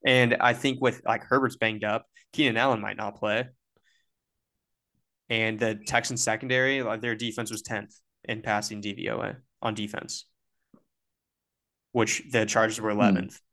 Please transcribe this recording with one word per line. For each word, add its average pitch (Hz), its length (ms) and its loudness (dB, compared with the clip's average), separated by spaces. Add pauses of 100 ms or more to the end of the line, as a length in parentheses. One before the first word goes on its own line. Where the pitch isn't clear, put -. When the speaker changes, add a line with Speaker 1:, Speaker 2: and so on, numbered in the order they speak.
Speaker 1:
And 123 360 6
I 120 120 6
think 123 280 0
with, 123 240 2
like, 113 180 0
Herbert's 127 320 2
banged 107 300 -2
up, 107 200 -2 (280)
Keenan 120 240 2
Allen 110 240 2
might 101 160 -8
not 104 180 -6
play. 107 320 -2 (1800)
And 110 300 0
the 110 160 0
Texans 120 460 -2
secondary, 131 640 0
like, 110 180 -4
their 117 140 -2
defense 113 360 -6
was 107 100 -10
tenth - 340 -8 (300)
in 110 160 -6
passing 107 400 -4
D 101 120 -8
V - 160 -6
O - 120 -4
A - 160 -8 (240)
on 113 120 -2
defense, 104 520 -8 (1700)
which 113 380 2
the 113 140 4
Chargers 110 360 2
were 110 100 -2
Speaker 2:
Hmm. 104 80 0
Speaker 1:
eleventh. 98 400 2 (140)